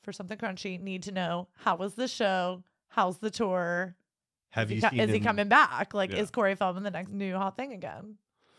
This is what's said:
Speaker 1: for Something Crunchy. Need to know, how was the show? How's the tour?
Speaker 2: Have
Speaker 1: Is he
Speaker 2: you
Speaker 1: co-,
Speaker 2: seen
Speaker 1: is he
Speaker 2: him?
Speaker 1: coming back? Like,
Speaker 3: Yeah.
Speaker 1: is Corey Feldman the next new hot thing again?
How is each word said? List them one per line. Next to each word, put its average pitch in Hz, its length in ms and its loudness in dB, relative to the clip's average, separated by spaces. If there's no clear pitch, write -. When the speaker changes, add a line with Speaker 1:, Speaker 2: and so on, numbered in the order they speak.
Speaker 1:
for 202 80 -10
Something 196 260 -10
Crunchy. 185 440 -6
Need 185 220 -6
to 196 100 -10
know, 180 340 -2
how 180 180 0
was 185 180 -4
the 247 140 -2
show? 185 540 0
How's 185 300 2
the 214 100 -2
tour? 180 640 0
Speaker 2:
Have 110 160 0
Speaker 1:
Is - 20 -2
he 110 80 -2
Speaker 2:
you 107 40 0
Speaker 1:
co-, 113 80 6
Speaker 2:
seen 127 120 2
Speaker 1:
is 110 100 4
he 107 60 4
Speaker 2:
him? 104 60 0
Speaker 1:
coming 208 260 2
back? 214 440 6
Like, 196 180 0
Speaker 3:
Yeah. 190 80 -2
Speaker 1:
is 208 120 -2
Corey 196 240 2
Feldman 185 280 -2
the 208 80 -4
next 190 200 -8
new 196 240 -4
hot 190 220 -2
thing 262 160 -6
again? 202 420 -12